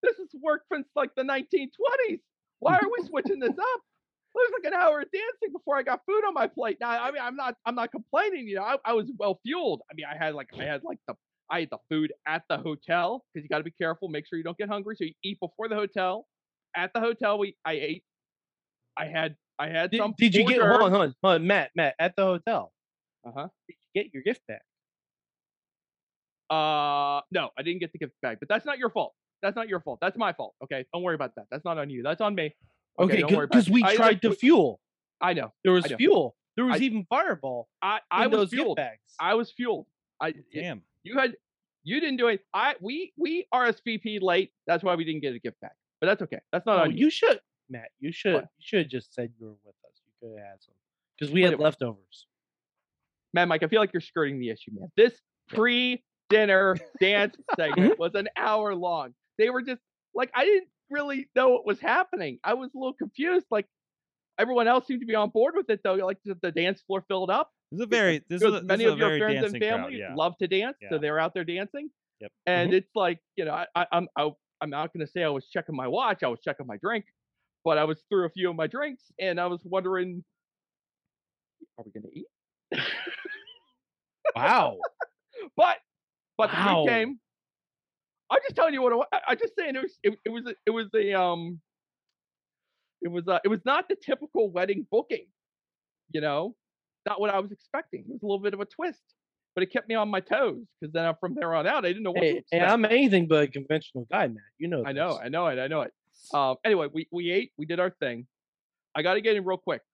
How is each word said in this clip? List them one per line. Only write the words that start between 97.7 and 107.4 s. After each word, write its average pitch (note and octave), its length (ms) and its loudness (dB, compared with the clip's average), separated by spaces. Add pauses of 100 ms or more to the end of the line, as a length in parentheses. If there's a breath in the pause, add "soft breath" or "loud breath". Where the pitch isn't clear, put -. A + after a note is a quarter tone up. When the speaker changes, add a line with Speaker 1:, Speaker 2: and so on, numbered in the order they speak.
Speaker 1:
It B3+ 40 -12
was A#3+ 100 -12
a G#3 40 -8
little G3+ 120 -2
bit G3+ 160 -4
of G3 60 -12
a G#3 40 -4
twist, D#4 380 -8 (520)
but G#3+ 80 -2
it F#3+ 100 -4
kept - 160 -4
me A3+ 80 -2
on G#3 120 0
my F#3+ 120 -2
toes A#3 440 -2 (180)
'cause D#3 100 -12
then E3 280 0
from F3+ 140 -6
there E3+ 200 -4
on D#3 120 0
out, B3 180 0
I F3 40 0
didn't G3+ 160 -4
know F3+ 80 -4
what F3+ 80 0
to E3+ 60 4
Speaker 2:
Hey, D3+ 60 4
hey, - 60 -2
Speaker 1:
expect. F3 320 2
Speaker 2:
I'm A3+ 160 6
anything G#3+ 420 6
but D#3 140 6
a C#3+ 60 2
conventional C#3 640 -4
guy, F3 180 0
Matt. A2 100 -8 (180)
You E3 120 -6
know D#3 180 -2
Speaker 1:
I C#3 60 -6
know, D#3 220 -2
Speaker 2:
this. - 100 -6
Speaker 1:
I A#2+ 40 -8
know E3 200 -2
it, C3 100 -2
I C3 80 -4
know D3+ 160 -2
it. A2+ 100 -8 (400)
Um, C3+ 320 2
anyway, F#3+ 260 2
we, D#3+ 200 -8
we F3 220 -4
ate, A3+ 260 0